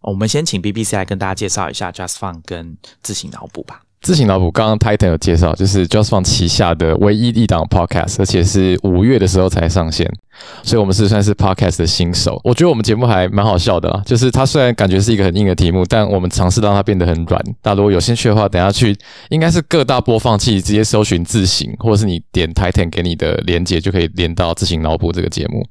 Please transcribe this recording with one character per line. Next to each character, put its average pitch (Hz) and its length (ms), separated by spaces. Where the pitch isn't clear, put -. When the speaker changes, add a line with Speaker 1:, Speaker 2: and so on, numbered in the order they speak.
Speaker 1:
我 104 100
们 101 160
先 156 160
请 107 160
B 101 100
B 107 140
C 104 140
来 95 60
跟 95 140
大 98 80
家 95 80
介 98 140
绍 90 220
一 - 20
下 90 180
Just 87 260
Font 87 280
跟 82 320
自 - 140
行 - 160
脑 - 220
补 - 100
吧。 - 180
Speaker 2:
自 180 140
行 135 140
脑 95 100
补， 90 140
刚 110 160
刚 107 100
Titan 104 300
有 80 100
介 85 180
绍， 80 200
就 92 100
是 95 220
Just 107 160
Font 98 180
旗 90 240
下 85 260
的 80 260
唯 101 140
一 117 180
一 113 180
档 85 160
Podcast， 87 560
而 98 40
且 90 200
是 92 400
五 92 180
月 123 160
的 98 80
时 95 140
候 92 80
才 85 200
上 85 220
线， 82 180
所 - 160
以 - 20
我 104 40
们 95 100
是 101 140
算 104 120
是 101 140
Podcast 95 440
的 85 60
新 87 300
手。 - 300
我 120 100
觉 160 100
得 175 60
我 147 60
们 110 80
节 107 100
目 120 100
还 95 220
蛮 101 180
好 104 140
笑 90 220
的 85 100
啦， 92 160
就 123 100
是 123 140
它 135 160
虽 147 160
然 123 140
感 101 120
觉 95 120
是 107 120
一 113 40
个 98 80
很 87 100
硬 104 140
的 92 40
题 87 200
目， 90 120
但 107 240
我 95 120
们 90 100
尝 90 180
试 90 120
让 104 120
它 101 80
变 98 160
得 90 80
很 82 200
软。 - 200
大 107 120
家 - 20
如 101 80
果 104 80
有 92 80
兴 117 160
趣 117 140
的 104 80
话， 104 120
等 90 140
下 98 80
去 101 260
应 160 100
该 165 100
是 170 120
各 147 220
大 123 160
播 117 160
放 110 220
器 98 240
直 101 100
接 107 120
搜 107 180
寻 87 220
字 101 200
型， 65 360
或 110 100
者 104 60
是 107 100
你 87 240
点 82 240
Titan 90 340
给 87 140
你 85 140
的 80 220
连 87 260
结， 87 160
就 95 100
可 90 100
以 85 140
连 87 180
到 85 220
自 - 100
行 82 160
脑 80 160
补 85 140
这 85 100
个 85 80
节 71 200
目。 - 220